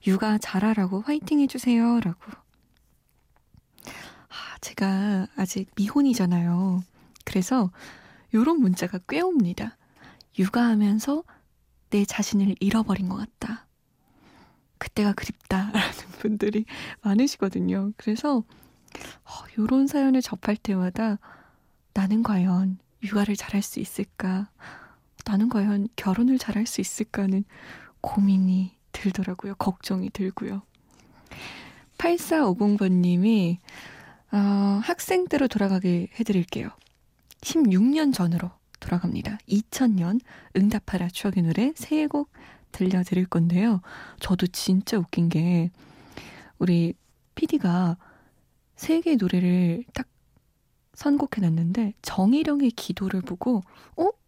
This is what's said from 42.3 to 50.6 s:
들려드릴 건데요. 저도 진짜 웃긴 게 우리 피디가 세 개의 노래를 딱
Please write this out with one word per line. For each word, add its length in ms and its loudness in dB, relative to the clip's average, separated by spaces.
들려드릴 540 0
건데요. 560 2
저도 280 0
진짜 500 0
웃긴 320 0
게 420 2
우리 340 2
피디가 600 0
세 260 0
개의 160 2
노래를 640 2
딱 140 -8